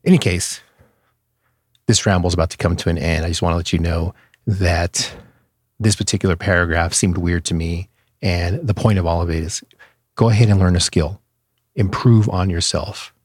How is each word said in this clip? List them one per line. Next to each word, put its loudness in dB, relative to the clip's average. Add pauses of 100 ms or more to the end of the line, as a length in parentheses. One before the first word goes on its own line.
In 2
any 6
case, -2 (1300)
this 2
ramble 2
is 0
about 0
to -14
come 0
to -2
an 0
end. -2
I -2
just -4
wanna 0
let -4
you 0
know -2 (320)
that -2 (680)
this 2
particular -2
paragraph 0
seemed 0
weird 0
to -4
me. -4 (320)
And -2
the 0
point 2
of 0
all 0
of -2
it -2
is -8 (520)
go 4
ahead 4
and 4
learn 4
a 2
skill, -2 (540)
improve 2
on -2
yourself -6 (120)